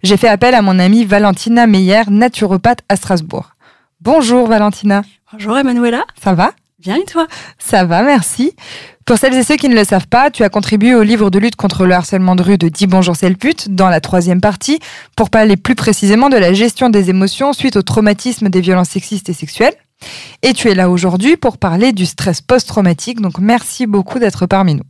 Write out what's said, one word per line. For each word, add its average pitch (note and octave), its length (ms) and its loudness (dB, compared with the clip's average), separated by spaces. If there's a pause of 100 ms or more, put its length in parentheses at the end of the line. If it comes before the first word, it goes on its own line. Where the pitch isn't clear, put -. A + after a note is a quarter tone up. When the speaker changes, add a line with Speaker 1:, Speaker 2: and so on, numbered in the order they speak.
Speaker 1:
j'ai F#3+ 160 2
fait A#3 100 2
appel A#3+ 260 2
à A#3 60 4
mon F#3+ 180 2
amie G3+ 260 4
Valentina G#3 640 2
Meyer, G3 420 4
naturopathe G#3+ 800 0
à G3+ 80 0
Strasbourg. - 540 -6 (500)
Bonjour B3 460 2
Valentina. G#3 560 0 (300)
Speaker 2:
Bonjour G#3+ 240 -6
Emanuela. A#3+ 460 0 (200)
Speaker 1:
Ça G3 120 2
va ? F#3+ 160 2 (300)
Speaker 2:
Bien F#3 160 -4
et F4+ 80 -2
toi ? E4 240 -4 (300)
Speaker 1:
Ça F#3+ 260 0
va, E3+ 180 0
merci. C4 520 0 (520)
Pour A#3+ 100 2
celles C4 180 0
et B3+ 80 2
ceux D4 140 0
qui C#4 140 0
ne A#3+ 40 4
le G#3+ 100 4
savent F#3 240 -2
pas, A#3 220 2
tu - 120 -4
as G3+ 80 2
contribué G#3+ 440 0
au A3+ 80 4
livre G#3+ 280 2
de F#3+ 80 2
lutte A3 180 -2
contre F#3+ 300 -2
le F3+ 80 4
harcèlement F#3 420 0
de F3+ 60 0
rue F#3 160 2
de E3 100 0
Dis F#3+ 200 -2
bonjour, F3+ 280 2
c'est F3+ 140 0
le F#3 60 0
pute, A3+ 380 -4
dans F#3 140 2
la E3 120 2
troisième F3+ 420 0
partie, G#3+ 380 -2 (360)
pour A3+ 140 -2
parler G#3+ 260 4
plus A#3+ 200 -2
précisément A3 520 2
de C4+ 80 2
la F3+ 160 4
gestion A3+ 380 0
des G3+ 180 2
émotions G3 460 0
suite - 220 -2
au G3 60 0
traumatisme G#3+ 680 -2
des F#3 100 0
violences F3+ 300 0
sexistes F#3+ 400 -8
et E3+ 40 -4
sexuelles. A3 400 -4 (680)
Et B3 100 2
tu - 160 -2
es G3 60 2
là F#3 160 2
aujourd'hui F#3 460 0
pour - 200 -4
parler G3 360 0
du F#3 120 -2
stress - 380 -4
post-traumatique, A3+ 800 -2
donc F#3 180 -4
merci A3+ 480 -2
beaucoup G3+ 320 -2
d'être G#3+ 280 -2
parmi F#3+ 280 2
nous. C3+ 160 -6